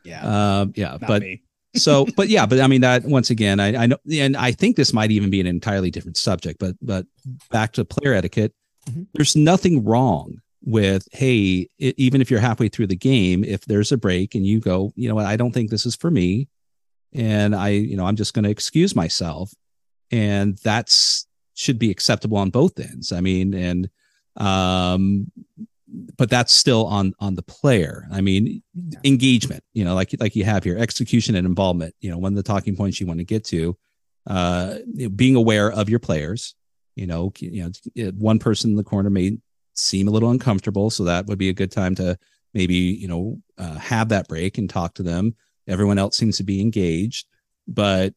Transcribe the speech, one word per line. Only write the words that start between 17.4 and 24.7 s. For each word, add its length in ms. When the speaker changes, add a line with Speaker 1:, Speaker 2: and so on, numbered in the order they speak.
Speaker 2:
I, 160
you 280
know, 80
I'm 100
just 160
gonna 160
excuse 480
myself." 560
And 520
that's, 600
should 240
be 140
acceptable 440
on 140
both 300
ends. 320
I 80
mean, 340
and, 340
um, 880